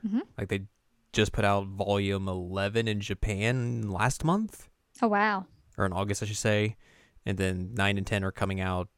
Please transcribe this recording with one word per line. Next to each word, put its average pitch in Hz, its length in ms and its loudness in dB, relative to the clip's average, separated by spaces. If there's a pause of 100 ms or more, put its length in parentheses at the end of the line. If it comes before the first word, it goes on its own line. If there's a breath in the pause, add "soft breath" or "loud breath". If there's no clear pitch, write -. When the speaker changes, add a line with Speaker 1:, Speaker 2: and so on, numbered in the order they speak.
Speaker 1:
Mm-hmm. 214 140 0 (180)
Speaker 2:
Like 101 120 -6
they 101 140 -2 (500)
just 107 200 4
put 101 120 2
out 101 220 2
volume 98 600 0
eleven 98 600 -2
in 104 140 -2
Japan 110 880 -2
last 101 340 0
month. 202 460 0 (320)
Speaker 1:
Oh, 240 80 4
wow. 208 360 2 (320)
Speaker 2:
Or - 80 2
in - 80 0
August, 101 300 0
I - 20 -4
should 104 120 -4
say. 107 400 2 (480 soft breath)
And 98 120 -2
then 92 360 -2
nine 101 240 2
and 95 100 -4
ten 101 160 0
are 95 80 -2
coming 95 300 -2
out 92 260 -2 (100)